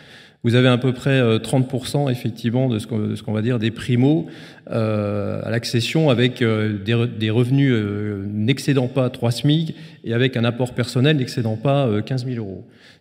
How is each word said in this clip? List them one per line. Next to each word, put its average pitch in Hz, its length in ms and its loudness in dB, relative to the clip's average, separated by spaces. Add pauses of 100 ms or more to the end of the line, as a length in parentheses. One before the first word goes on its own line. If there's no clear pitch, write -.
(440)
vous 117 100 2
avez 127 140 6
à 123 100 4
peu 127 140 0
près, 135 260 0
euh, 113 220 4
trente 131 280 0
pour 120 200 -6
cent, 143 200 0
effectivement, 120 600 -2
de 113 100 0
ce 101 80 -6
qu'on, 113 120 -4
de 107 180 -4
ce 107 80 -12
qu'on 110 80 -6
va 107 100 0
dire 120 160 0
des 107 140 0
primos, 135 540 2 (440)
euh, 104 720 -2
à 104 80 -6
l'accession 120 580 0
avec, 123 320 2
euh, 107 380 2
des 101 160 -2
re-, 117 140 2
des 110 220 -2
revenus, 127 420 4
euh, 104 600 -2
n'excédant 131 540 0
pas 127 240 0
trois 120 220 -2
smic 151 420 0 (300)
et 113 100 -4
avec 127 220 2
un 117 80 2
apport 120 280 -2
personnel 131 440 2
n'excédant 117 400 -2
pas, 139 320 0
euh, 104 120 2
quinze 123 260 -4
mille 127 120 -4
euros. 98 260 -10 (360)